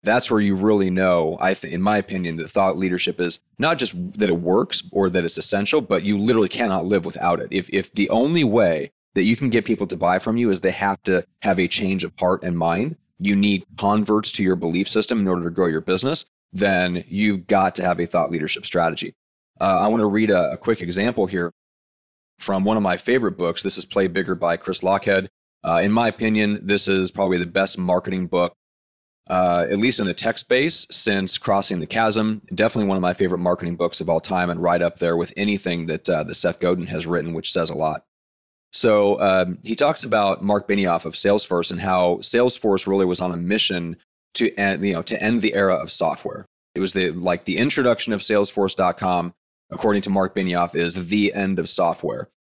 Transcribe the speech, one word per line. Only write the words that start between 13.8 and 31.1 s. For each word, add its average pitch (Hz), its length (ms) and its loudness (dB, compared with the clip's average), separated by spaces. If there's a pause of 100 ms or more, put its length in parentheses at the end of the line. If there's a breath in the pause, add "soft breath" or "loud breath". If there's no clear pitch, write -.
to 104 100 -2
your 92 120 2
belief 87 320 -2
system 110 320 0
in 98 80 2
order 90 160 0
to 85 60 -2
grow 90 160 0
your 80 160 0
business, 123 440 -2 (280)
then 90 540 0
you've 101 380 0
got 95 300 2
to 92 80 -4
have 87 160 0
a 87 60 0
thought 80 260 0
leadership 78 340 -4
strategy. 82 480 -2 (460)
Uh, - 40 -2
I 95 240 2
wanna 110 200 2
read 104 220 2
a, 87 220 4
a - 60 -8
quick 113 240 0
example 98 440 0
here 90 260 -4 (880)
from 95 240 -2
one 107 140 2
of 104 60 0
my 90 120 2
favorite 120 420 0
books. 85 260 -2
This 98 140 -4
is 90 80 -10
Play 95 220 0
Bigger 90 280 -2
by 87 200 0
Chris - 260 -6
Lochhead. 98 460 0 (360)
Uh, 85 200 2
in 101 80 2
my 117 160 2
opinion, 107 540 0
this 98 260 0
is 95 240 0
probably 92 260 0
the 87 100 -2
best 95 300 -2
marketing 92 500 -2
book, 87 260 0 (760)
uh, 90 400 2
at 101 100 0
least 120 200 0
in 107 60 0
the 87 80 -2
tech 113 240 -2
space, 139 520 0
since 98 480 -2